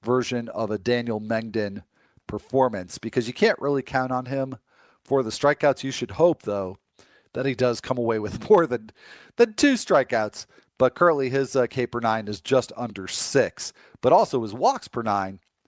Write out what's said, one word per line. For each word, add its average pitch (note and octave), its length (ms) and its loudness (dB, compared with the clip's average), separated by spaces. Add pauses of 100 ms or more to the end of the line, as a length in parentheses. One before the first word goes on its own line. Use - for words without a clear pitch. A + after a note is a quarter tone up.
version A#2+ 460 -2
of G#2+ 220 -6
a G#2+ 60 -2
Daniel A#2+ 440 -2
Mengden G#2+ 640 -4 (440)
performance G#2+ 720 -2
because A2+ 300 -2
you B2 60 -8
can't G#3 260 2
really C#3 220 -2
count C3 300 -2
on B2+ 140 -4
him C3 320 -6 (480)
for C3+ 180 2
the A2 60 -6
strikeouts. C#3+ 540 0
You C3+ 80 -6
should - 200 -8
hope, D#3+ 320 2
though, G2 340 -6 (560)
that C3 120 -4
he C3+ 100 -2
does B2 240 0
come B2+ 180 -4
away A2+ 220 0
with G#2 300 -6
<laughs> - 0 -
more F3 180 6
than, A2 220 -6 (480)
than A3+ 160 4
two C#4 220 4
strikeouts. B2 680 0 (360)
But B2+ 140 4
currently D3 340 4
his, C3+ 260 -2
uh, B2 120 4
K B2 180 -4
per A#2+ 140 -6
nine A2 280 -2
is G#2 140 -8
just - 340 0
under G2 320 -10
six, - 640 -2 (300)
but B2+ 100 2
also E3+ 300 4
his G#2+ 100 -8
walks G3+ 360 -2
per A#2+ 160 -6
nine G2 360 -2 (280)